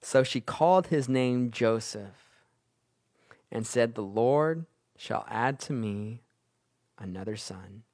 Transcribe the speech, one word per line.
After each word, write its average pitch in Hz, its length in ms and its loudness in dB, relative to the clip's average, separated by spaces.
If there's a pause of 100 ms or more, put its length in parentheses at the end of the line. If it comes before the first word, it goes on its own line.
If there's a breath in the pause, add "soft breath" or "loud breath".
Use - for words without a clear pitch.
So - 220 4
she 127 180 -2
called 180 460 4
his 139 220 0
name 127 420 2
Joseph 110 920 -2 (1080 soft breath)
and 113 160 -4
said, 117 280 2
'The 113 80 -6
Lord 143 640 2 (300)
shall - 320 -6
add 131 320 0
to - 120 -6
me 107 500 -6 (760)
another 98 380 -8
son.'" 95 460 -12 (120)